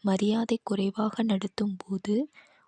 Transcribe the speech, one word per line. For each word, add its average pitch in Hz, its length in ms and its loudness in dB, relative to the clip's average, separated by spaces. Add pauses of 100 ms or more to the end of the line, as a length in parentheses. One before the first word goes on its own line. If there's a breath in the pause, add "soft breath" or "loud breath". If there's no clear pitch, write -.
மரியாதை 214 640 2
குறைவாக 202 600 -2
நடத்தும் 202 540 0
போது, 208 540 -2 (380 soft breath)